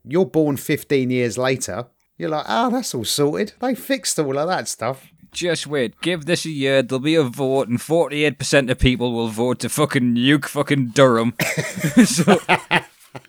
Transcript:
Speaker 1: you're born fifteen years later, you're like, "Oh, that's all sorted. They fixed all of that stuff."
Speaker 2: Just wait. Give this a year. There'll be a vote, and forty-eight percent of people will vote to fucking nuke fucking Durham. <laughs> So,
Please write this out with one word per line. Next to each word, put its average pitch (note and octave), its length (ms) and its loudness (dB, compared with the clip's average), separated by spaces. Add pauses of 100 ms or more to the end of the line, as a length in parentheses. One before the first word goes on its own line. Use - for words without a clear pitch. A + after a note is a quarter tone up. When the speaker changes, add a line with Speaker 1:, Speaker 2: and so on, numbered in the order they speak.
Speaker 1:
you're E3+ 220 0
born D3 300 2
fifteen C#3 540 0
years B2 280 0
later, B2+ 480 -2 (320)
you're E3 100 -4
like, D3+ 180 -4
"Oh, A3+ 240 0
that's A#3+ 240 -4
all A#2 100 -4
sorted. D#3 560 0
They B3+ 140 -2
fixed - 440 -4
all C#3 200 -2
of D3 80 -2
that D#3+ 220 -4
stuff." B2+ 380 -6 (260)
Speaker 2:
Just E3 340 -4
wait. C#3 360 -4
Give E3 220 -2
this E3 200 0
a E3 60 -6
year. C3+ 320 2
There'll B2+ 180 -4
be D#3 160 0
a D#3+ 80 4
vote, C3 440 -2
and A#2+ 120 0
forty-eight D3 580 0
percent C3+ 320 2
of B2+ 80 -2
people B2 340 2
will A#2 160 -2
vote A2+ 320 -2
to A#2 80 -4
fucking B2+ 460 0
nuke C3+ 300 2
fucking C#3 440 0
Durham. A#2 480 4
<laughs> - 680 2
So, - 340 4 (880)